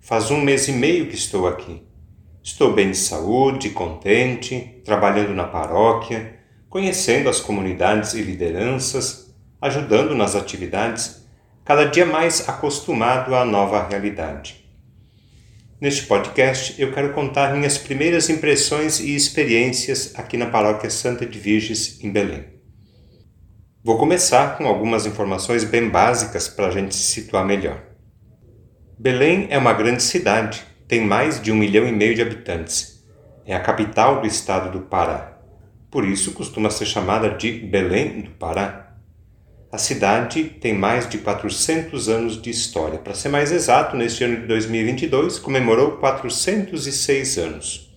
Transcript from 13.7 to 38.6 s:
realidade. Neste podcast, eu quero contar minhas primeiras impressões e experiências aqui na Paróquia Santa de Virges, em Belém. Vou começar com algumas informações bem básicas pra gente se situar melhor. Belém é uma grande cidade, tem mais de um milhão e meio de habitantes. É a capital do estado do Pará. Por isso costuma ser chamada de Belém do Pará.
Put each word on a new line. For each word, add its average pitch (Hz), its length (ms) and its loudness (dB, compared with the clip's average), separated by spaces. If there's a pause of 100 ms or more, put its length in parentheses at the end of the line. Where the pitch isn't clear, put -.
realidade. 95 760 -6 (1160)
Neste 143 240 -2
podcast, - 720 2
eu 131 140 0
quero 143 220 -2
contar 139 400 0
minhas 143 240 0
primeiras 165 500 0
impressões 151 720 0
e 143 160 -2
experiências 131 1000 0
aqui - 180 -8
na 120 140 -2
Paróquia 107 400 2
Santa 123 340 -4
de 110 140 -12
Virges, 107 680 -2
em 101 80 -4
Belém. 82 320 -2 (1400)
Vou 113 140 2
começar 147 640 4
com 147 80 -2
algumas 107 400 2
informações 107 580 -2
bem 117 240 2
básicas 117 580 2
pra 196 240 -2
gente 98 240 -4
se - 100 -2
situar 98 420 -2
melhor. 95 360 -2 (1120)
Belém 139 540 2
é 143 80 2
uma 123 140 6
grande 120 320 2
cidade, 110 600 0 (220)
tem 117 140 2
mais 110 420 2
de 107 80 -2
um 110 60 4
milhão 107 280 4
e 123 60 0
meio 107 240 2
de 117 80 0
habitantes. - 840 -6 (400)
É 104 80 -8
a 92 60 -2
capital 113 600 2
do 110 60 -2
estado 92 440 -2
do 92 160 -10
Pará. 85 500 -2 (540)
Por 117 160 0
isso 98 240 -2
costuma - 400 -2
ser - 160 -4
chamada 104 440 0
de 113 200 -4
Belém 101 720 -2
do - 100 -14
Pará. 98 640 -8 (760)